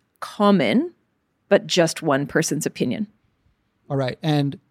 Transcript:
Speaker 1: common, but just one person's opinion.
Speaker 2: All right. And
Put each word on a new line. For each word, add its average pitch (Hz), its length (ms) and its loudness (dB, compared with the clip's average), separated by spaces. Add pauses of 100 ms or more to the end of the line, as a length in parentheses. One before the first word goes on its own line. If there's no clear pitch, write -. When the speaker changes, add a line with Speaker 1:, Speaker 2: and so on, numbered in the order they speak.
(200)
Speaker 1:
common, 202 720 2 (560)
but - 180 2
just 165 340 0
one 147 260 0
person's 156 400 -2
opinion. 127 420 -4 (840)
Speaker 2:
All 143 60 -4
right. 131 260 -2
And 143 380 -2 (100)